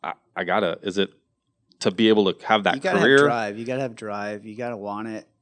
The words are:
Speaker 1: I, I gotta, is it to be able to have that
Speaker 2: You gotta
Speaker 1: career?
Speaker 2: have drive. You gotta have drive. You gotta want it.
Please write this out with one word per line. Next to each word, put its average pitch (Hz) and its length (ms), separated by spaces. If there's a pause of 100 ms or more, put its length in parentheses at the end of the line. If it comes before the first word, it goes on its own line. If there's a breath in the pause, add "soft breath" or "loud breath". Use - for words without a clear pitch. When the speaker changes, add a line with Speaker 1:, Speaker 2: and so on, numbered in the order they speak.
Speaker 1:
I, 85 100 (220)
I 95 80
gotta, 90 380
is 98 160
it 98 160 (680)
to 107 100
be 110 180
able 104 240
to - 140
have 107 160
that 92 100
Speaker 2:
You 135 80
gotta - 200
Speaker 1:
career? 135 180
Speaker 2:
have 143 80
drive. 110 320
You 113 60
gotta 127 160
have 120 140
drive. 104 520
You 107 80
gotta 120 220
want 101 320
it. 110 180 (140)